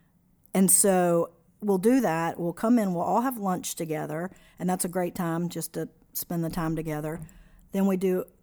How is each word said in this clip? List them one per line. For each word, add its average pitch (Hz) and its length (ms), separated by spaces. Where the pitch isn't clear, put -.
And 185 180
so 175 600
we'll 202 160
do 240 240
that. 165 360
We'll 170 140
come 233 260
in. 190 140
We'll 170 120
all 202 180
have 254 160
lunch 190 380
together, 156 540
and 180 100
that's 185 160
a 185 60
great 175 240
time 170 340
just 165 240
to 160 160
spend 170 320
the 160 60
time 165 260
together. 156 440
Then 196 140
we 190 100
do 180 280